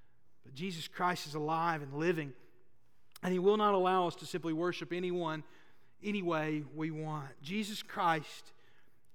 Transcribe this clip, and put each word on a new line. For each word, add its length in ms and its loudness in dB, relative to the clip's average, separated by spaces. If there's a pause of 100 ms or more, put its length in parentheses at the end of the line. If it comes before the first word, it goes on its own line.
(460)
But 80 -16
Jesus 340 -4
Christ 400 0
is 80 -6
alive 460 2
and 120 -8
living, 380 2 (880)
and 120 0
he 60 2
will 180 6
not 160 6
allow 340 6
us 80 -2
to 100 -12
simply 280 -2
worship 400 0
anyone 500 -2 (580)
any 200 0
way 420 2 (100)
we 180 -2
want. 500 -6
Jesus 420 -4
Christ 720 0 (600)